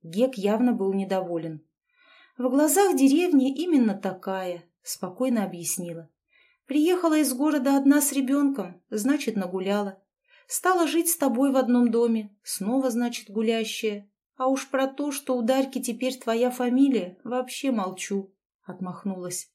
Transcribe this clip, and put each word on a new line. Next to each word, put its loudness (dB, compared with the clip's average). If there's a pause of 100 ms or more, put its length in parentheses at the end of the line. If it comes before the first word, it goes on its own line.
Гек 0
явно 2
был 0
недоволен. -4 (680)
«В 0
глазах 4
деревни 4
именно 2
такая», -6 (200)
спокойно -2
объяснила. -8 (600)
«Приехала 2
из 2
города 2
одна 2
с -2
ребенком, -2
значит, -2
нагуляла. -4 (440)
Стала 2
жить 0
с -2
тобой 2
в 2
одном 4
доме, 0
снова, -2
значит, -4
гулящая. -2 (280)
А 0
уж 0
про 0
то, -6
что -4
у -2
Дарьки 0
теперь -4
твоя 0
фамилия, 2
вообще -4
молчу», -4 (320)
отмахнулась. -8